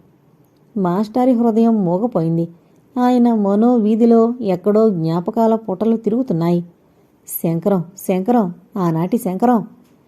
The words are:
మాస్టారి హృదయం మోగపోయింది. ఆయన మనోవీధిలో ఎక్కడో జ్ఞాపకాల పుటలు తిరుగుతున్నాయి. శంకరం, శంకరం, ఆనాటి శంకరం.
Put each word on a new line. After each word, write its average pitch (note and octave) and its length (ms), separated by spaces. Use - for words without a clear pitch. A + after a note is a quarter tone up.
మాస్టారి G#3+ 560
హృదయం A3+ 520
మోగపోయింది. E3+ 640
ఆయన B3 340
మనోవీధిలో A3+ 1040
ఎక్కడో G#3 500
జ్ఞాపకాల F3+ 640
పుటలు A3 420
తిరుగుతున్నాయి. F#3 680
శంకరం, E3+ 560
శంకరం, F#3+ 560
ఆనాటి F3 420
శంకరం. G#3 480